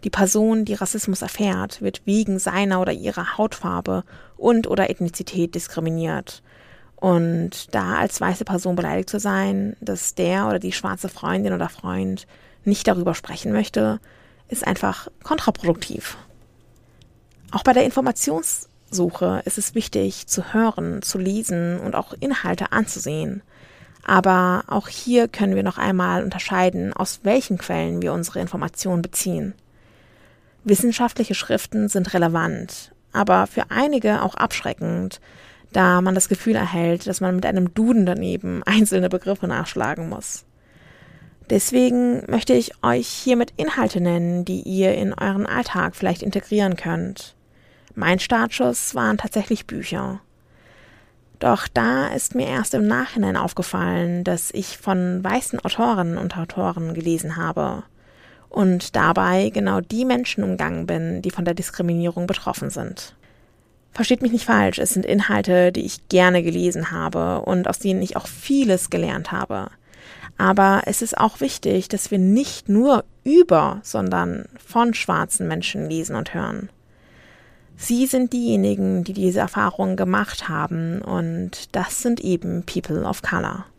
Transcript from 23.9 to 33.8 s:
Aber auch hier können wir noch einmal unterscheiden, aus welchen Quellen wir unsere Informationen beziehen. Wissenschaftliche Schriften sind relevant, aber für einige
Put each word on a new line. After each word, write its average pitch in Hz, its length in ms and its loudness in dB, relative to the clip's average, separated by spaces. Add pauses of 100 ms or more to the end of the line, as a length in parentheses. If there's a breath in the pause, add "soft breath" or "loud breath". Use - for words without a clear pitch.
Aber 185 640 4
auch - 200 -2
hier 240 400 2
können 196 280 0
wir 196 80 0
noch 190 140 -2
einmal 180 460 2
unterscheiden, 185 680 0
aus - 300 -6
welchen 214 340 2
Quellen 170 440 -4
wir 170 120 -2
unsere 170 260 -4
Informationen 180 600 -4
beziehen. 180 540 -4 (1080 soft breath)
Wissenschaftliche 226 720 2
Schriften 214 540 0
sind 185 240 0
relevant, 170 760 0 (220)
aber 196 340 4
für - 220 -4
einige 233 540 2